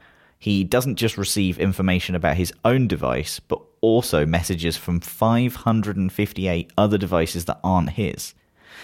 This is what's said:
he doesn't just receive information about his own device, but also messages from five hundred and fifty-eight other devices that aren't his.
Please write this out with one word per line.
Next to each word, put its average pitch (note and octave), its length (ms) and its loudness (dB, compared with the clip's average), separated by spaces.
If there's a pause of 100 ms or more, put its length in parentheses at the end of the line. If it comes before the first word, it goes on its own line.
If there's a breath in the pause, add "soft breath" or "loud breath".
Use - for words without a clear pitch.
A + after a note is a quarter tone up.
(380 soft breath)
he G2 260 0
doesn't B2 320 0
just A2+ 220 -2
receive F#2+ 400 0
information F#2 580 0
about D#2+ 200 2
his F2 160 -2 (120)
own B2 240 4
device, C2+ 500 -2
but - 220 -6 (200)
also A2+ 460 4
messages E2+ 500 -2
from F2 240 -2
five A#2 540 0
hundred G#2+ 420 -2
and F#2+ 160 -2
fifty-eight F#2 640 -2
other G#2 220 4
devices E2+ 480 0
that - 160 -6
aren't F2+ 280 2
his. - 440 -6 (500 loud breath)